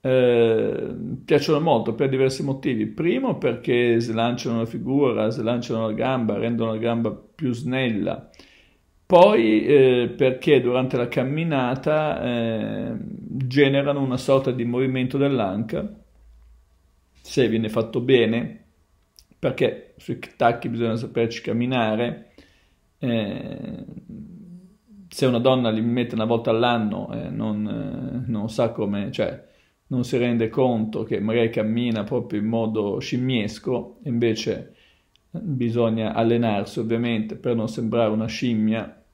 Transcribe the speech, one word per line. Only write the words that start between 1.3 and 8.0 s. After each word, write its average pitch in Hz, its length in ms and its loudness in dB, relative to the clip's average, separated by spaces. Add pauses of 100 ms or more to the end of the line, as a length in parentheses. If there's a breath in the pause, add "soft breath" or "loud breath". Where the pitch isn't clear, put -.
molto 120 380 2
per 139 120 0
diversi 131 360 0
motivi. 135 420 -2
Primo 202 500 -2
perché 120 600 2
slanciano 117 600 -2
la 113 80 -2
figura, 120 640 0
slanciano 113 580 -2
la 110 40 -2
gamba, 117 460 -2
rendono 113 320 -2
la 110 80 -4
gamba 117 320 -2
più - 420 -6
snella. 113 760 -4 (760 soft breath)